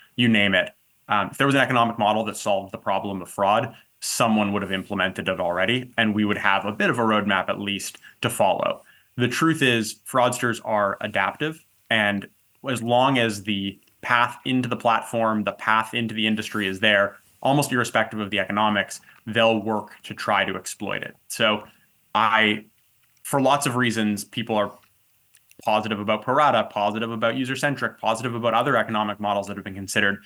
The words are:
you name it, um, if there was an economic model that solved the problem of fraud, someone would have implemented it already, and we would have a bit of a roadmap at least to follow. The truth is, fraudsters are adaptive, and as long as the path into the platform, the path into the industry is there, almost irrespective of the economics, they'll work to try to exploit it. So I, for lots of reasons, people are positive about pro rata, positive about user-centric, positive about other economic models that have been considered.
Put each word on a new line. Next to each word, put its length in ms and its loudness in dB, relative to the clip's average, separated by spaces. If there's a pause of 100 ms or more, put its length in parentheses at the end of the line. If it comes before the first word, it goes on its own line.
(160)
you 120 4
name 260 4
it, 160 2 (380)
um, 220 0
if 80 -18
there 80 2
was 100 4
an 60 4
economic 360 2
model 280 2
that 100 -6
solved 360 -2
the 60 -8
problem 440 -4
of 80 -16
fraud, 440 0 (260)
someone 520 2
would 100 -2
have 100 -6
implemented 560 -4
it 120 -2
already, 560 -2
and 180 2
we 100 2
would 120 0
have 300 2
a 60 -4
bit 180 0
of 80 0
a 40 2
roadmap 460 2
at 100 -4
least 400 -8 (220)
to 80 0
follow. 540 0 (340)
The 120 2
truth 340 0
is, 460 0
fraudsters 560 0
are 360 0
adaptive, 640 -4 (240)
and 400 0 (400)
as 140 -4
long 360 4
as 260 0
the 340 -4 (220)
path 440 0
into 240 0
the 80 -4
platform, 680 0
the 80 -2
path 420 0
into 200 -4
the 120 0
industry 400 -2
is 140 -4
there, 360 4 (260)
almost 300 2
irrespective 480 0
of 100 -6
the 80 -2
economics, 640 0 (260)
they'll 340 2
work 420 -4
to 120 -14
try 300 0
to 120 -6
exploit 460 -8
it. 140 -14 (120)
So 360 0 (500)
I, 500 2 (580)
for 180 0
lots 260 4
of 100 0
reasons, 480 0
people 320 -6
are 160 0 (920)
positive 360 0
about 220 0
pro 120 -2
rata, 300 4
positive 460 -2
about 260 -2
user-centric, 640 -4
positive 340 -2
about 200 0
other 220 2
economic 440 -2
models 260 -2
that 100 -8
have 80 -12
been 100 -10
considered. 520 0